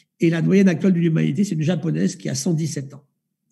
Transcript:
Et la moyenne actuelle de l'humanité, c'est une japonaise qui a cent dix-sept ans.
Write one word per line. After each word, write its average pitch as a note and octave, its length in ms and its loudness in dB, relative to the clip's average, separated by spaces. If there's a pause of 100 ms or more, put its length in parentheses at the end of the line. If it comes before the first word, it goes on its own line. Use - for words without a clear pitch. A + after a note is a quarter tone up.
(200)
Et E3 100 2
la E3 120 -2
moyenne F#3+ 260 4
actuelle F3+ 240 2
de E3+ 80 0
l'humanité, D#3+ 420 0
c'est E3 140 -2
une D#3 60 -2
japonaise E3 520 -2
qui - 140 -10
a C3+ 80 -4
cent F3 160 -2
dix-sept D3+ 420 -6
ans. - 80 -20 (500)